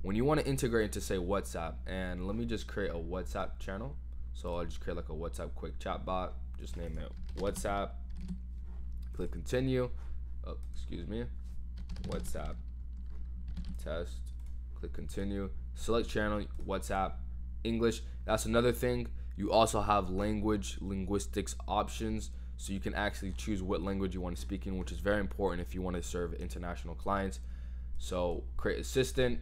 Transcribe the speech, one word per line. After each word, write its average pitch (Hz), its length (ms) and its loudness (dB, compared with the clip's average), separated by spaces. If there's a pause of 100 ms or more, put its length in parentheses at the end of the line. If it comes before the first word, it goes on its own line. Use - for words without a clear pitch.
When 98 160 2
you 117 80 6
wanna 147 160 6
integrate 117 460 4
into, 101 160 0
say, 101 140 2
WhatsApp, 85 580 0 (120)
and 90 400 -2
let 101 80 0
me 117 120 0
just 117 200 -2
create 98 260 0
a - 20 -2
WhatsApp 87 640 -2
channel. 113 360 -4 (380)
So 87 240 -2
I'll 87 80 0
just 80 160 -2
create, 87 160 -2
like, 80 140 -4
a - 20 -4
WhatsApp 80 420 -4
quick - 240 -4
chat - 280 -2
bot. 92 260 0 (260)
Just - 200 -6
name 85 180 -4
it - 160 -4 (240)
WhatsApp. 101 540 0 (1200)
Click 90 160 -2
continue. 127 600 2 (560)
Oh, 82 100 -4 (180)
excuse - 320 -4
me. 110 180 -2 (800)
WhatsApp - 500 -2 (1200)
test. - 560 -4 (420)
Click - 200 -6
continue. 101 560 -2 (240)
Select 113 340 2
channel, 104 340 2 (240)
WhatsApp, 95 460 0 (500)
English. 113 380 4 (240)
That's 107 220 2
another 117 260 6
thing. 123 360 2 (280)
You 95 160 2
also 110 300 8
have 101 260 6
language, 104 720 2
linguistics 95 760 0 (140)
options. 104 600 2 (260)
So - 160 -4
you 98 80 0
can - 140 0
actually 101 380 0
choose 95 300 0
what 90 200 2
language 95 320 0
you 90 80 -2
wanna 87 140 -2
speak - 300 -4
in, 95 120 0
which 90 120 -2
is 87 80 -4
very 101 220 4
important 95 400 2
if - 140 -4
you 92 80 0
wanna 90 200 0
serve 87 300 0
international 87 600 -4
clients. 98 460 2 (580)
So 90 460 2 (120)
create - 240 2
assistant. 127 600 4